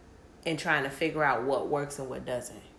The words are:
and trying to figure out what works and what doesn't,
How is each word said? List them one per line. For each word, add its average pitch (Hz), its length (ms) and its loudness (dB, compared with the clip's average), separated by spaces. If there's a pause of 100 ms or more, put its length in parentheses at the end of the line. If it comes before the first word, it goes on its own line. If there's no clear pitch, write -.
(460)
and 165 140 0
trying 151 240 2
to 139 60 -2
figure 156 340 0
out 123 200 4
what 135 260 2
works 143 300 -2
and 131 100 -6
what 127 160 -8
doesn't, 120 360 -6 (180)